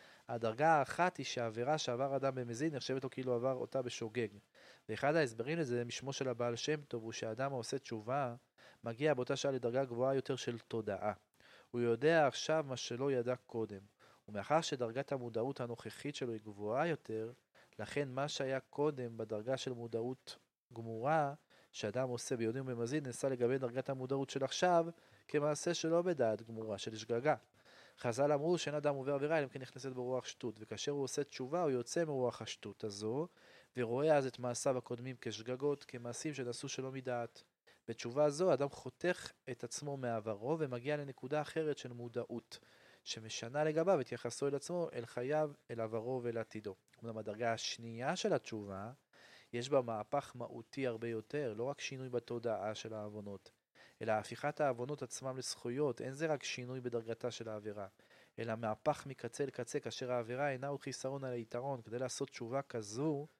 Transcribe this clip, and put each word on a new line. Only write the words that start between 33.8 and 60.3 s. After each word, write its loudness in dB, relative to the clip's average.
אז 4
את -4
מעשיו 2
הקודמים -6
כשגגות, -2
כמעשים -6
שנעשו -4
שלא -4
מדעת. -4
בתשובה 4
זו 4
אדם 4
חותך -2
את -6
עצמו -6
מעברו 0
ומגיע 0
לנקודה -2
אחרת 0
של -10
מודעות, -6
שמשנה -2
לגביו 6
את -2
יחסו -2
אל 2
עצמו, -2
אל -4
חייו, 0
אל -4
עברו -2
ואל 0
עתידו. -6
אמנם -6
הדרגה 0
השנייה -2
של 2
התשובה, -2
יש -2
בה 6
מהפך -2
מהותי -6
הרבה -2
יותר, -2
לא -2
רק -4
שינוי -6
בתודעה 0
של -8
העוונות, -8
אלא 2
הפיכת 0
העוונות 2
עצמם -6
לזכויות. 0
אין -4
זה -2
רק 2
שינוי -4
בדרגתה -2
של -8
העבירה, -6
אלא -2
מהפך 0
מקצה -4
אל -2
קצה, -4
כאשר -4
העבירה 0